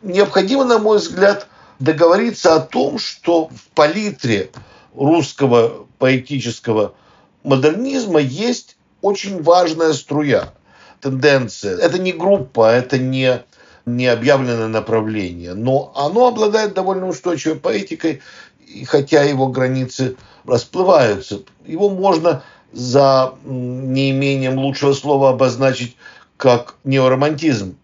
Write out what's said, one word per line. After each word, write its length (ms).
необходимо, 600
на 140
мой 200
взгляд, 480
договориться 720
о 60
том, 380
что 500
в 260
палитре 760
русского 920
поэтического 960
модернизма 760
есть 560
очень 400
важная 500
струя, 600
тенденция. 760
Это 220
не 140
группа, 580
это 260
не, 460
не 200
объявленное 600
направление, 840
но 420
оно 320
обладает 460
довольно 340
устойчивой 480
поэтикой, 680
и 160
хотя 400
его 240
границы 680
расплываются, 920
его 240
можно 540
за, 640
м, 480
неимением 680
лучшего 340
слова 380
обозначить 680
как 480
неоромантизм. 1000